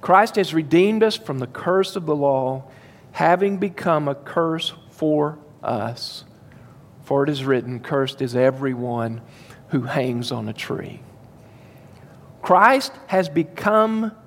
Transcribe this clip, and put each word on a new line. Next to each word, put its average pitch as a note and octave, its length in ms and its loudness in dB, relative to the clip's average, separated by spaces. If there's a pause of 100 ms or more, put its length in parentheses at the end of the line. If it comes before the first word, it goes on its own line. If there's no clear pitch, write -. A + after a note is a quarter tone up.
Christ G3 360 4
has E3+ 180 -2
redeemed F3 480 4
us A3 140 2
from C3+ 240 -6
the B2+ 60 -4
curse F#3+ 500 -2
of F3 100 -6
the D3+ 100 0
law, C3+ 480 0 (460)
having F3+ 480 2
become F3 500 -2
a C#3 60 -2
curse D#3+ 580 -4 (180)
for D3+ 480 0 (240)
us. A#2 640 -6 (800)
For C#3 220 0
it C#3+ 40 -2
is C#3 160 -4
written, B2 360 -2
"Cursed C3+ 420 -4
is A#2+ 120 -6
everyone B2 880 -2 (480)
who C3 140 -2
hangs B2 500 -4
on A2 160 -8
a A2 60 -8
tree." - 480 -10 (1400)
Christ A3+ 520 4 (160)
has F#3 200 0
become G#3+ 840 0 (140)